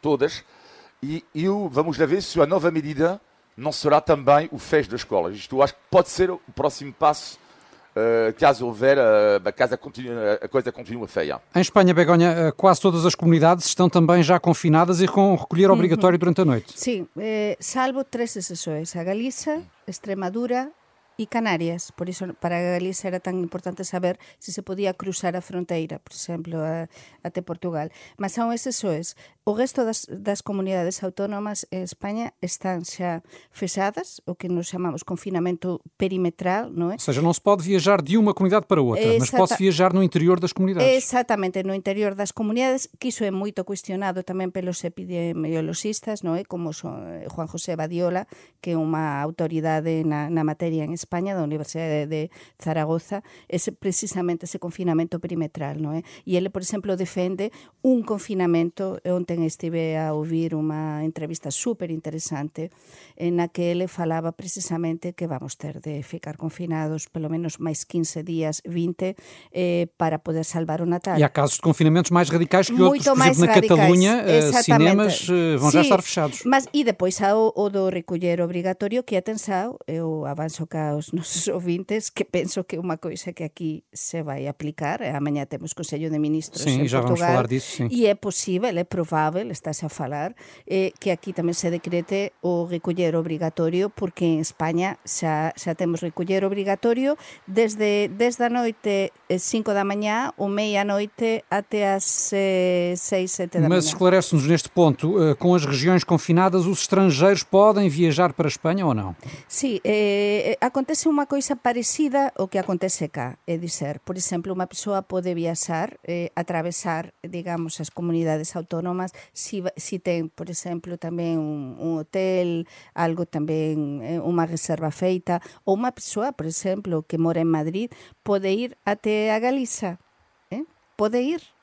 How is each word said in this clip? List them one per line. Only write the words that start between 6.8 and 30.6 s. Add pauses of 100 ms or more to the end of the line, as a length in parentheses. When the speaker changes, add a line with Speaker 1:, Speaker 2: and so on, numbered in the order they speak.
Speaker 1:
passo, (560)
eh,
caso
houver,
eh,
a
casa
continue, (280)
a
coisa
continua
feia. (140)
Speaker 2:
Em
Espanha,
Begonha,
eh,
quase
todas
as
comunidades
estão
também
já
confinadas
e
com
recolher
Speaker 3:
Uhum.
Speaker 2:
obrigatório
durante
a
noite.
Speaker 3:
Sim, (100)
eh,
salvo
três
exceções:
a
Galiza, (240)
Extremadura (480)
e
Canarias.
Por
iso,
para
a
Galiza
era
tan
importante
saber (220)
se
se
podía
cruzar
a
fronteira,
por
exemplo,
a, (340)
até
Portugal. (240)
Mas
son
exceções. (260)
O
resto
das,
das
comunidades